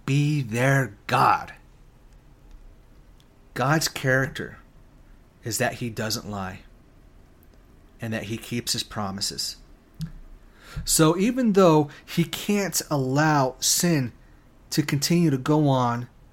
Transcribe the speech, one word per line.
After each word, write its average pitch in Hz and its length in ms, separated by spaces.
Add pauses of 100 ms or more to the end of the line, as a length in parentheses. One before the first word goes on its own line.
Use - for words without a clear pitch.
be 147 360
their 120 640
God." 123 480 (2000)
God's 147 340
character 131 720 (840)
is 113 160
that 123 160
he 120 160
doesn't 107 380
lie 95 320 (1400)
and 113 100
that 110 120
he 107 140
keeps - 360
his 110 100
promises. - 760 (1300)
So 160 340
even 240 360
though 160 340 (180)
he 170 200
can't 196 560 (100)
allow 139 680
sin 151 520 (600)
to 156 120
continue 160 460
to 135 80
go 151 320
on 120 400 (240)